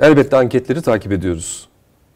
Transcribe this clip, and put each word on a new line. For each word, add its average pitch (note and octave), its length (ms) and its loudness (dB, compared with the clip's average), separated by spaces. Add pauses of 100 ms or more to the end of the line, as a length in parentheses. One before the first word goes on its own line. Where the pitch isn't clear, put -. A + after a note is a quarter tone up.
elbette C#3 360 4
anketleri B2+ 460 0
takip G#2 300 -2
ediyoruz. F2+ 560 -6 (480)